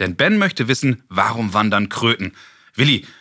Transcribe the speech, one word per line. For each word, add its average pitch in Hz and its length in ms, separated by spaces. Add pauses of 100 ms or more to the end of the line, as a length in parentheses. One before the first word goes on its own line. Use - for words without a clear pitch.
Denn 92 160
Ben 185 220
möchte 185 280
wissen, 127 420
warum 104 460
wandern 104 360
Kröten? 110 440 (400)
Willi, 135 320 (140)